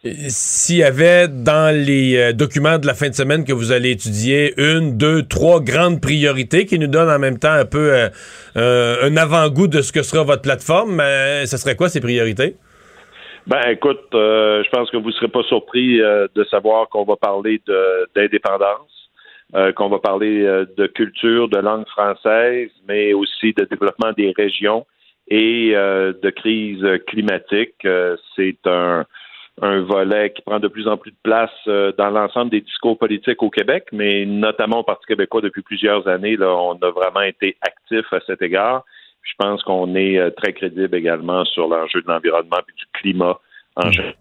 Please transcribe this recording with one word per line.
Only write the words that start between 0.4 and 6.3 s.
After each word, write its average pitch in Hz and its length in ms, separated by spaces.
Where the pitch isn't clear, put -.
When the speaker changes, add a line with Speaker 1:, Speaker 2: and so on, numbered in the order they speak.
Speaker 1:
y 160 60
avait 170 440
dans 151 440
les, 139 460
euh, 120 160
documents 147 460
de 143 80
la 131 80
fin 147 120
de 120 60
semaine 143 320
que 135 80
vous 117 180
allez 123 200
étudier 120 640
une, 151 400
deux, 151 240
trois 160 400
grandes 160 400
priorités 143 640